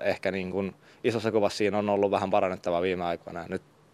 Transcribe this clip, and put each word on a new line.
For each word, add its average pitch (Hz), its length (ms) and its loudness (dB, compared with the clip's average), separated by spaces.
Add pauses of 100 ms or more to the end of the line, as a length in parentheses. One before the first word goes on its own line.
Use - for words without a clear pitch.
ehkä 95 300 0
niin 92 200 -4
kun 95 240 -2 (280)
isossa 113 280 0
kuvassa 101 260 2
siinä 104 200 2
on 104 120 0
ollut 101 220 2
vähän 98 180 0
parannettavaa 92 520 0
viime 90 240 0
aikoina. 87 340 -6
Ja 85 100 -10
nyt 92 120 -6 (320)